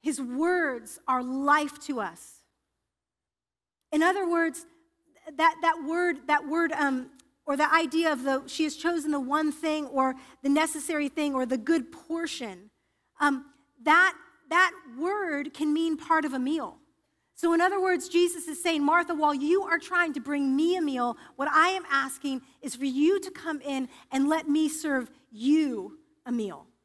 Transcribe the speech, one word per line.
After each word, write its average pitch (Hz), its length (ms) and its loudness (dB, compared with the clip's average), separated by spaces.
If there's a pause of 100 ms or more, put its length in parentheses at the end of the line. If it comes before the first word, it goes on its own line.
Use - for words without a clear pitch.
His 285 200 -2
words 269 840 -2
are 254 160 0
life 285 640 2
to 262 120 -6
us. - 440 -10 (1500)
In 311 120 2
other 370 260 2
words, 330 380 0 (680)
that, 320 280 4
that 330 200 0
word, 330 440 0
that 294 200 2
word, 330 260 2
um, 269 360 -2 (380)
or 285 80 0
the 294 160 2
idea 320 400 2
of 254 120 -4
the, 269 240 0
she - 160 -4
has 302 120 -2
chosen 311 360 -2
the 285 80 0
one 294 320 0
thing 302 360 -2
or 262 280 0 (260)
the 277 80 -2
necessary 302 600 0
thing 294 260 -2
or 254 100 -2
the 240 140 -2
good 262 320 0
portion, 226 800 -10 (480)
um, 285 260 0 (380)
that, 339 320 4 (340)
that 349 220 4 (260)
word 349 560 -2
can 302 180 0
mean 320 240 0
part 320 300 0
of 262 80 -4
a 269 60 -4
meal. 269 380 -4 (580)
So 339 180 2
in 330 80 4
other 381 180 2
words, 359 280 0
Jesus 349 400 0
is 294 160 -8
saying, 320 200 0
"Martha, 339 300 2
while 302 220 2
you 320 280 2
are 339 140 0
trying 339 360 -2
to 277 80 -6
bring 277 340 0
me 330 220 2
a 349 40 -2
meal, 247 360 -2 (180)
what 285 140 -2
I 311 200 6
am 381 220 -2
asking 269 500 -2 (200)
is 277 140 -8
for 254 100 -6
you 302 340 2
to 381 100 -10
come 311 320 -8
in 269 280 -4 (220)
and 269 180 2
let 320 180 0
me 302 220 2
serve 277 420 -4 (180)
you 240 680 0 (260)
a 240 60 -6
meal. 208 340 -6 (200)